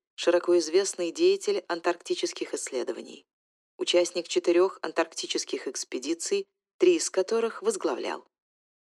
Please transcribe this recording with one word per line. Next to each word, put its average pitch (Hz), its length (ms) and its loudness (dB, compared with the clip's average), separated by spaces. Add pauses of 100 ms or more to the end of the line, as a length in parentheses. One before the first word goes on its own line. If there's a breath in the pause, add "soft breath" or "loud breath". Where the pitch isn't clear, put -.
(160)
широко 175 420 4
известный 165 560 0
деятель 196 520 2
антарктических 175 880 -4
исследований. 117 720 -8 (520)
Участник 175 520 0
четырёх 175 540 2
антарктических - 840 -6
экспедиций, - 800 -4 (340)
три 359 200 6
из - 120 -4
которых 220 500 -2
возглавлял. 131 640 -2 (720)